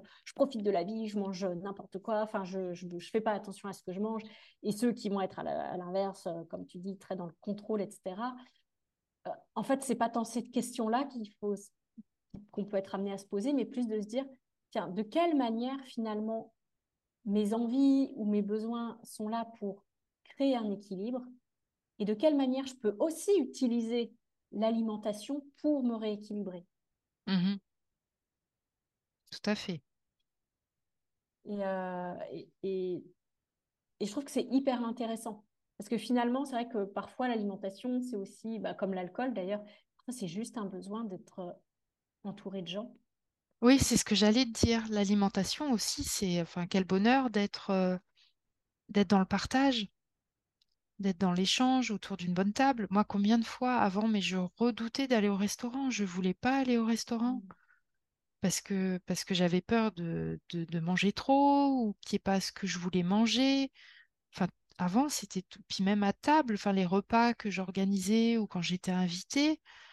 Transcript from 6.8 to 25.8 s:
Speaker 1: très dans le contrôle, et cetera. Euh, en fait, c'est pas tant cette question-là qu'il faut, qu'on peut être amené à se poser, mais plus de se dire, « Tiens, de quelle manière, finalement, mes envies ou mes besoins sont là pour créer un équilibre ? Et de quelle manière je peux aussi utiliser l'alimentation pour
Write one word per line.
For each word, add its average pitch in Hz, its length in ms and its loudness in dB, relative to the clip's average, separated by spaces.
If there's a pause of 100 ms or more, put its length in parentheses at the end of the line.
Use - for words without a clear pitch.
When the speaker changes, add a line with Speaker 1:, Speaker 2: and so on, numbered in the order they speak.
Speaker 1:
très - 160 -8
dans 208 100 -8
le 165 160 -12
contrôle, 208 400 -4
et 196 80 -6
cetera. 226 460 -8 (920)
Euh, - 40 -6 (240)
en 220 80 -2
fait, - 200 0
c'est 240 120 -2
pas 247 140 0
tant 233 160 -2
cette 226 260 -6
question-là 240 540 0
qu'il 233 340 -10
faut, 208 160 -2 (960)
qu'on 202 140 -6
peut 202 120 -4
être 196 160 -4
amené 196 180 -4
à 196 60 -6
se - 80 -16
poser, 208 280 -2
mais 247 120 0
plus 247 220 -4
de 214 140 -2
se 202 40 -6
dire, « 240 200 -4 (460)
Tiens, 180 180 -4
de 185 120 -4
quelle 320 340 2
manière, 247 500 0
finalement, 220 680 -6 (720)
mes 208 300 2
envies 269 600 4
ou 214 140 -2
mes 208 140 4
besoins 226 600 -4
sont - 240 -8
là 226 300 -4
pour 202 260 -8 (400)
créer 269 320 0
un 226 140 -2
équilibre ? 202 560 -6 (720)
Et 208 80 -2
de 208 80 2
quelle 294 220 4
manière 269 320 2
je - 80 -14
peux 208 240 0
aussi 320 400 0
utiliser 233 720 0 (380)
l'alimentation 220 960 -2 (160)
pour 294 220 2